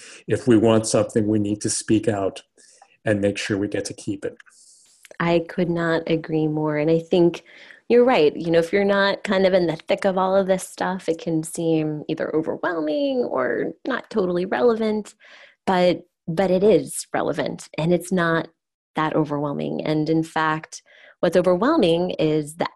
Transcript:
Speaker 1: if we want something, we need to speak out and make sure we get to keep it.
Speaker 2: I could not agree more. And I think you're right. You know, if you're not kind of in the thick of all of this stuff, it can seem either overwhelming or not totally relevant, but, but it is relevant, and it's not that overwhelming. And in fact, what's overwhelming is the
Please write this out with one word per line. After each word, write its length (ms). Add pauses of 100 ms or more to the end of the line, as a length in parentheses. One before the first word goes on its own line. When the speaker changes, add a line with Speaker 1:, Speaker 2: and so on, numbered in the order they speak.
(280)
Speaker 1:
if 200
we 100
want 300
something, 400
we 100
need 240
to 80
speak 380
out 340 (640)
and 160
make 160
sure 200
we 100
get 180
to 80
keep 320
it. 100 (840)
Speaker 2:
I 280
could 220
not 400
agree 380
more. 300
And 120
I 100
think 440 (440)
you're 180
right. 300
You 140
know, 100
if 140
you're 120
not 380
kind 220
of 80
in 140
the 80
thick 300
of 120
all 180
of 120
this 200
stuff, 420
it 100
can 240
seem 640
either 260
overwhelming 840
or 540 (120)
not 240
totally 360
relevant, 680 (540)
but, 340 (260)
but 220
it 140
is 500
relevant, 640
and 160
it's 180
not 360 (480)
that 200
overwhelming. 720
And 240
in 140
fact, 580 (380)
what's 180
overwhelming 720
is 440
the 200